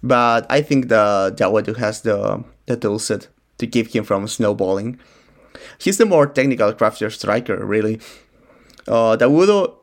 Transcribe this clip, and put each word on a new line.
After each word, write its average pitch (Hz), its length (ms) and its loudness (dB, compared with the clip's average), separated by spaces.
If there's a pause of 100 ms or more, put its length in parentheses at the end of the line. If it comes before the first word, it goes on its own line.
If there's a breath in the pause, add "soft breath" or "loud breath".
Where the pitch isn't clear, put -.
but 120 480 2
I 139 100 2
think 135 280 0
the 104 480 2
Dawodu 107 400 0
has 110 240 -4
the, 104 420 -2 (240)
the 120 100 -2
tool 107 220 -4
set - 300 -6 (300)
to 117 80 -4
keep 113 280 -2
him 110 100 0
from 101 220 -2
snowballing. 104 720 -4 (800 loud breath)
He's 196 200 -2
the 226 80 4
more 160 200 4
technical, 131 460 0
craftier 110 380 -2
striker, 107 540 -4
really. 107 360 -2 (880 loud breath)
Uh, 113 280 2
Dawodu, 175 680 2